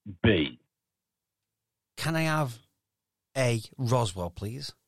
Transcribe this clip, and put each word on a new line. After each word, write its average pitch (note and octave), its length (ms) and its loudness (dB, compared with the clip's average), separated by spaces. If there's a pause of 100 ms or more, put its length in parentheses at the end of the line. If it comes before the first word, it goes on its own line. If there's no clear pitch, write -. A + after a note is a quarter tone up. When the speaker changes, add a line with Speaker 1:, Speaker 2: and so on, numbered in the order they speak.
(240)
Speaker 1:
B? D#2 360 2 (1400)
Speaker 2:
Can D#3+ 180 -2
I D#3+ 80 2
have D#3 340 0 (800)
A, A#2+ 240 2 (160)
Roswell, A2+ 520 0
please? A#2 440 -10 (140)